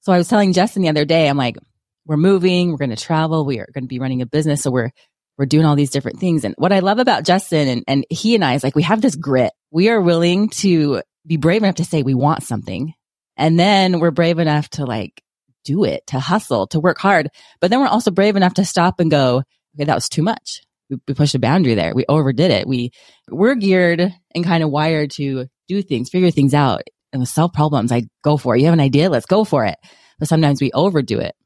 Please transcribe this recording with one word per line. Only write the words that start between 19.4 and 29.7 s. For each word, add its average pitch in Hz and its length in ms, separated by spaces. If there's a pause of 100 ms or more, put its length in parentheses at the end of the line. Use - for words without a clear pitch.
"Okay, 147 80
that 151 100
was - 140
too 160 140
much. - 380 (280)
We, 135 100 (100)
we 143 60
pushed 147 200
a 139 60
boundary 131 340
there. 87 200
We 131 140
overdid 147 420
it." 101 180
We, 123 240 (360)
we're 214 280
geared 180 560 (220)
and 170 100
kind 165 180
of 151 80
wired 151 420
to 135 340 (220)
do 196 140
things, 131 260
figure 180 220
things 139 240
out. 139 280 (300)
And 135 80
with 123 80
solve 170 240
problems, 143 400
I 117 120 (180)
go 147 140
for 127 180
it. 120 60
You 143 60
have 170 80
an 160 60
idea? 143 300
Let's 123 160
go 208 180
for 135 200
it. 95 120 (420)